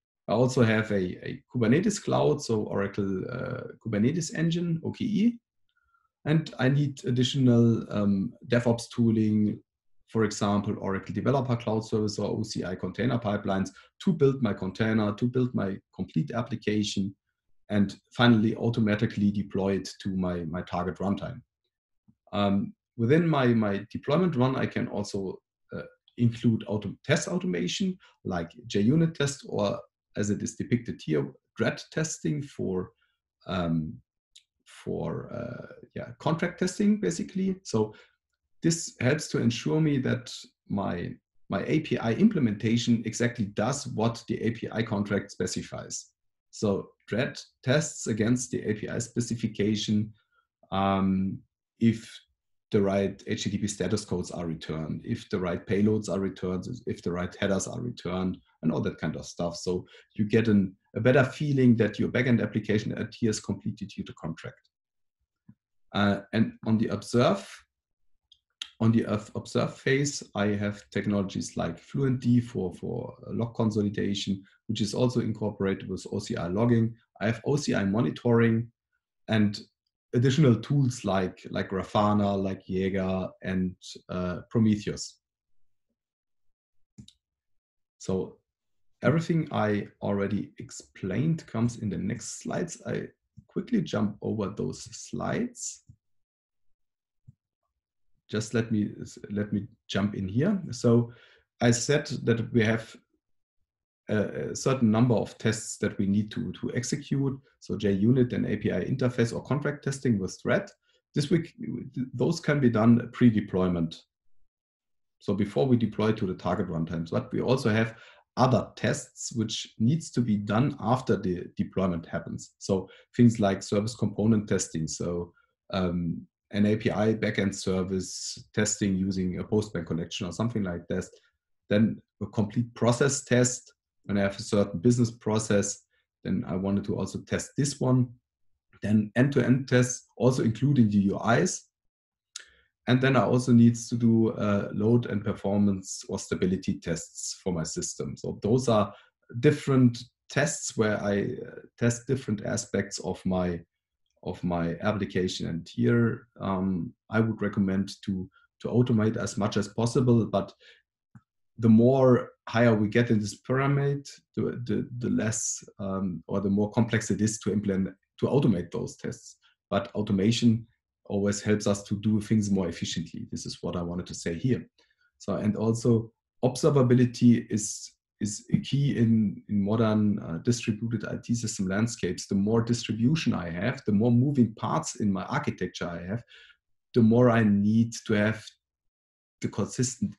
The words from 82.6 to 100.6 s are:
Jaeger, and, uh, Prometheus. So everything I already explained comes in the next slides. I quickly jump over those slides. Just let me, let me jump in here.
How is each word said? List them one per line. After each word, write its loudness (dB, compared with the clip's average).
Jaeger, -2
and, -2
uh, -4
Prometheus. 0
So -4
everything 0
I 0
already -2
explained -4
comes -2
in -4
the -4
next -6
slides. -6
I -4
quickly -2
jump -2
over -4
those -6
slides. -6
Just -4
let 0
me, 2
let -4
me -2
jump -2
in -4
here. 0